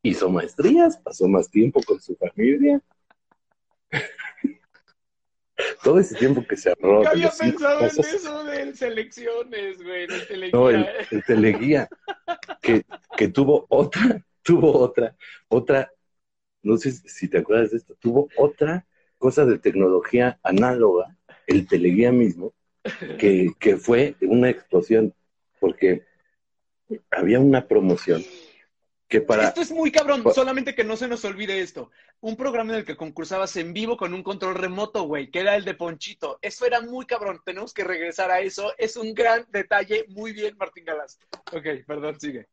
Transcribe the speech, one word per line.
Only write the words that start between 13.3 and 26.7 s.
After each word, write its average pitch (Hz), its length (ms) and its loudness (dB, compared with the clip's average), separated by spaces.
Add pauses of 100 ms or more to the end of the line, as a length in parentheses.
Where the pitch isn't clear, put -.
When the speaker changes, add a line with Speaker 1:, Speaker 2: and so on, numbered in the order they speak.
Speaker 1:
otra, 202 560 2 (160)
tuvo 165 380 4
otra, 120 360 0 (340)
otra, 135 420 2 (720)
no 113 140 2
sé 131 140 -2
si - 360 -12
te 90 120 0
acuerdas 107 320 2
de 117 60 -6
esto, - 220 -12
tuvo 131 280 0 (100)
otra 151 500 0 (320)
cosa 131 260 2
de 120 140 2
tecnología 98 840 2
análoga, 101 760 2 (300)
el 92 220 0
teleguía 92 440 2
mismo, 104 420 0 (680)
que, 92 400 4
que 98 180 4
fue 120 440 2
una 123 280 4
explosión, 110 640 0 (460)
porque 90 460 0 (1040)